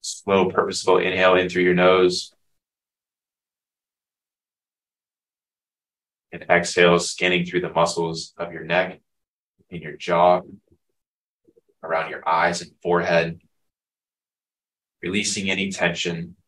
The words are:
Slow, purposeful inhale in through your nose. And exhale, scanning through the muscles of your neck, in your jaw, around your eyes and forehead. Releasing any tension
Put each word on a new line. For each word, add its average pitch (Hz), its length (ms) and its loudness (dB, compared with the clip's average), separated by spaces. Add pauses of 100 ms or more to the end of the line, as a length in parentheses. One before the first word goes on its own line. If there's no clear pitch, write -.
Slow, 95 480 0
purposeful 92 480 0
inhale 92 360 2
in 92 140 2
through 90 140 0
your 90 120 4
nose. 90 580 2 (4000)
And 85 120 -14
exhale, 87 560 4
scanning 90 480 -2
through 90 160 -2
the 82 100 -8
muscles 82 640 -2
of 85 160 -10
your 80 120 -12
neck, 90 360 -2 (720)
in 85 100 -12
your 76 160 -14
jaw, 90 460 2 (1400)
around - 280 -4
your - 180 -8
eyes - 320 0
and 87 100 -16 (120)
forehead. 85 580 0 (1600)
Releasing 98 460 -4
any 98 220 -2
tension 90 640 -4 (120)